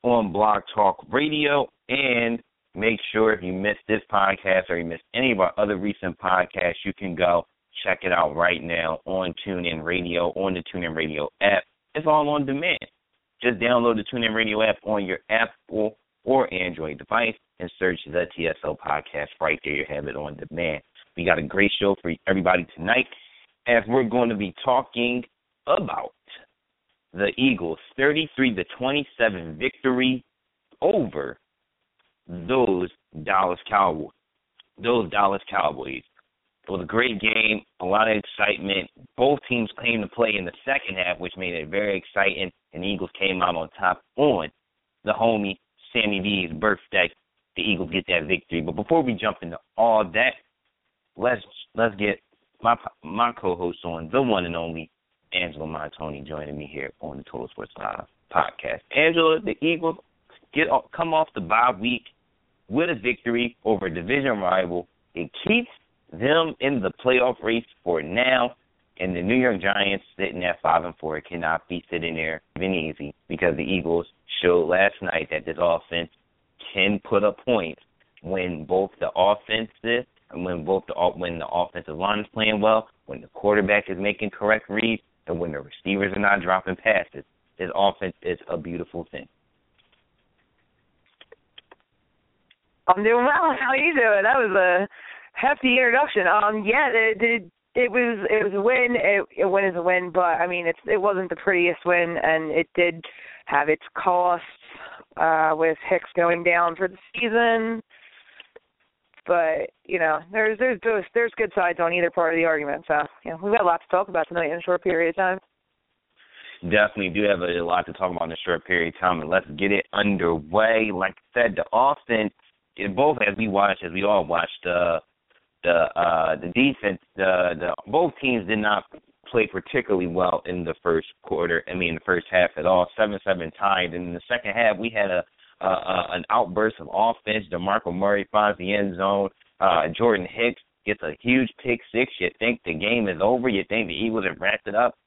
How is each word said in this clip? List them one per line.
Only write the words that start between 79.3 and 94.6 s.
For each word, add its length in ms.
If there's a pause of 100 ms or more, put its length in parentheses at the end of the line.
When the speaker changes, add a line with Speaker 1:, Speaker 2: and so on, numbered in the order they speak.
Speaker 1:
and 160
when 180
both 240
the 60
o-, 240
when 220
the 80
offensive 480
line 240
is 120
playing 300
well, 260 (200)
when 140
the 80
quarterback 600
is 100
making 300
correct 400
reads, 320 (240)
and 140
when 120
the 80
receivers 560
are 40
not 240
dropping 320
passes. 480 (340)
This 160
offense 480
is 160 (140)
a 60
beautiful 520
thing. 180 (3500)
Speaker 2:
I'm 160
doing 220
well. 340
How 100
are 80
you 180
doing? 280
That 140
was 180
a 320 (460)